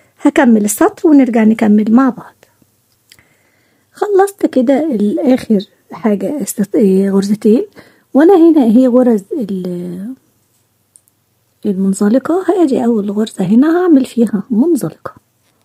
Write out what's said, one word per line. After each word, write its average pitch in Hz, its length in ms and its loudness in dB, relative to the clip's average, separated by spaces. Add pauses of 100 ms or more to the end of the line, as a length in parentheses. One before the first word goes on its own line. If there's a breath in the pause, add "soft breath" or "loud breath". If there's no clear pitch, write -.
(200)
هكمل 240 440 2
السطر 330 440 -2
ونرجع 233 360 2
نكمل 214 480 2
مع 262 160 2
بعض. - 240 -10 (1600)
خلصت 392 540 -2
كده 262 320 0
الآخر 247 840 -2 (280)
حاجة 208 500 -4
است-، - 320 -6
إيه، 196 360 2
غرزتين، 208 560 0 (480 soft breath)
وأنا 320 220 4
هنا 320 280 4
هي 233 220 4
غرز 240 360 2 (100)
ال-، 185 840 -8 (1500)
المنزلقة. 208 840 -2
هادي 311 360 0
أول 214 260 -2
غرزة 208 340 -6
هنا 294 380 2
هعمل 302 220 2
فيها 220 460 -2
منزلقة، 247 640 -2 (500)